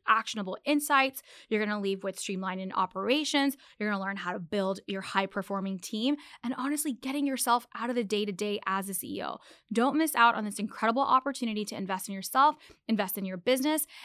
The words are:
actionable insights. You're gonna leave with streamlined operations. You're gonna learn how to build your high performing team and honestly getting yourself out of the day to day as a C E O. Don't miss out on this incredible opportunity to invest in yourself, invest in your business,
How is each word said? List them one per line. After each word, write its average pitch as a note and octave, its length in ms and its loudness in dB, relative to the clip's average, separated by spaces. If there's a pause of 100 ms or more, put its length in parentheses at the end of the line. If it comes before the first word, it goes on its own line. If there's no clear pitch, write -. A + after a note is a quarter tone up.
actionable A3 580 0
insights. C#4 560 2 (260)
You're G#3+ 160 2
gonna G#3 160 -2
leave G3 220 -2
with F#3+ 160 -6
streamlined F#3+ 560 -6
operations. C4+ 800 2 (220)
You're G#3+ 100 -2
gonna G3 140 -2
learn G3 140 -4
how F3+ 160 -6
to G3 80 -4
build F#3+ 480 -2
your G3 120 -2
high G3 260 0
performing G3 520 -4
team A#3 380 -2 (260)
and A#3+ 160 -4
honestly C#4+ 340 -2
getting C4+ 340 -2
yourself B3 480 2
out A3+ 140 -4
of B3 80 0
the A#3+ 80 2
day G#3 200 0
to G#3 80 -4
day G#3 340 -2
as F#3+ 220 0
a G3 60 -6
C - 240 -6
E - 40 -6
O. C#2+ 160 -6 (340)
Don't A#3+ 240 4
miss D#4 200 2
out A#3 180 8
on G#3+ 100 -2
this G#3 140 -6
incredible A3+ 420 0
opportunity B3+ 680 2
to - 100 -8
invest F#3+ 320 -4
in G3 60 -8
yourself, C4 420 2 (320)
invest G3+ 280 0
in F#3+ 80 -6
your F#3 140 -6
business, C4+ 480 2 (180)